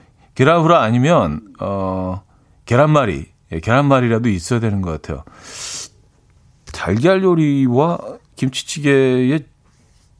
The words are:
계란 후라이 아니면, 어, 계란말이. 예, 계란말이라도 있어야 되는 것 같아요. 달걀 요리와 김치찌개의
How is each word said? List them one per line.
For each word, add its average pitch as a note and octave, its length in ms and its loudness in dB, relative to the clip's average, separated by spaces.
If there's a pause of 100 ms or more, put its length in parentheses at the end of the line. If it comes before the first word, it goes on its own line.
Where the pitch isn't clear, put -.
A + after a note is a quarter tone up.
(360)
계란 D#3+ 260 4
후라이 D#3+ 260 4
아니면, A#2+ 540 2 (180)
어, F#2+ 640 -6 (420)
계란말이. B2 600 2 (280)
예, E2 60 -6
계란말이라도 A#2+ 680 2
있어야 G#2 300 -2
되는 G#2 220 -2
것 F2+ 100 -4 (100)
같아요. C#2+ 220 -10 (1500)
달걀 D#3 500 0
요리와 D3 760 2 (380)
김치찌개의 C3+ 1120 0 (760)